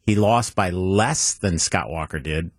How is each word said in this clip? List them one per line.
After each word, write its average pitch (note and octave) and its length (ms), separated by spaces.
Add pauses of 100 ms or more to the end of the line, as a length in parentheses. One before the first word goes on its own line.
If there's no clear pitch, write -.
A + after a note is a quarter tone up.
He G#2+ 100
lost G#2+ 400
by G2 160
less G2 640
than F2+ 220
Scott D#2+ 320
Walker D#2+ 300
did D#2 380